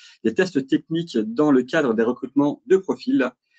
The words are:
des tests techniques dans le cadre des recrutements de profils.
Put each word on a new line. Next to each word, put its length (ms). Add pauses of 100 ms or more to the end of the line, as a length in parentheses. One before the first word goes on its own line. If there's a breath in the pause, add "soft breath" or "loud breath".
(220 loud breath)
des 120
tests 340
techniques 500
dans 320
le 140
cadre 300
des 100
recrutements 600
de 100
profils. 520 (300 soft breath)